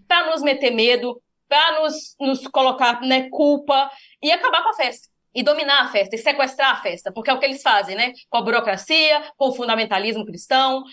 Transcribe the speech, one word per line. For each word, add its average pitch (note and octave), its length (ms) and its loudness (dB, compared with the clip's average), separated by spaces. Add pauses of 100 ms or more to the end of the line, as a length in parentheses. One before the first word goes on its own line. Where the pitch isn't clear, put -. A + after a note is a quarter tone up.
pra D#4+ 220 2
nos D#4+ 100 -2
meter C4+ 300 0
medo, A#3+ 500 0 (260)
pra D#4 360 2
nos, D4+ 360 -6
nos C4+ 280 -2
colocar, B3+ 560 2
né, C4 260 0
culpa C#4+ 600 2 (320)
e D4 100 0
acabar F4 300 2
com G#4+ 80 0
a G4+ 60 -4
festa. - 320 -4 (240)
E B3+ 120 -6
dominar C#4+ 380 2
a B3+ 60 -4
festa, G#3 280 -2
e - 20 -8
sequestrar C#4 540 0
a - 100 -6
festa, F#3 300 -8
porque A3+ 180 -4
é - 20 2
o C4 60 -2
que C#4+ 60 0
eles C4+ 180 -6
fazem, G3+ 320 2
né? A#3+ 180 -2 (160)
Com A#3 100 -2
a A#3 40 0
burocracia, A#3 800 0 (140)
com C4+ 140 0
o B3+ 40 -6
fundamentalismo A3 720 -2
cristão, C4 560 0 (100)